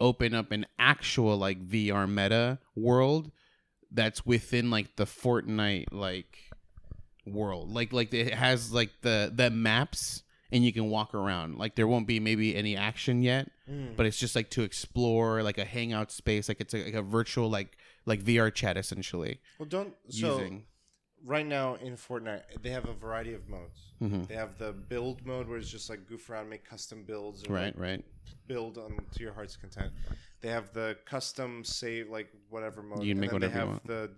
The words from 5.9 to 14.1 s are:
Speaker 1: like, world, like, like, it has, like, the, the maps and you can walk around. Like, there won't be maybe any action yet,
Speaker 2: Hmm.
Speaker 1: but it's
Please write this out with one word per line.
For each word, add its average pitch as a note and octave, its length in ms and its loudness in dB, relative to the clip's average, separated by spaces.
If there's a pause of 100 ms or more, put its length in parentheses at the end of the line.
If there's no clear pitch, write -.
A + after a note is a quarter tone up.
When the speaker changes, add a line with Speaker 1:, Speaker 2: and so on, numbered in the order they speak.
Speaker 1:
like, F#2+ 460 -6 (880)
world, G2 440 -4
like, A#2 220 -2
like, A#2+ 220 0
it A#2 200 0
has, A#2 380 2
like, A#2 180 2 (120)
the, G#2+ 320 4
the B2 160 6
maps A2+ 720 2 (300)
and B2 120 8
you A#2+ 80 6
can A2 180 2
walk G#2+ 240 -2
around. F2+ 440 0
Like, G#2+ 180 -4
there A2 100 6
won't A2+ 220 4
be A2+ 100 2
maybe A2 380 2
any G#2 200 0
action A2 460 2
yet, B2+ 280 2 (180)
Speaker 2:
Hmm. C3+ 280 -8
Speaker 1:
but A2+ 100 4
it's G#2+ 120 0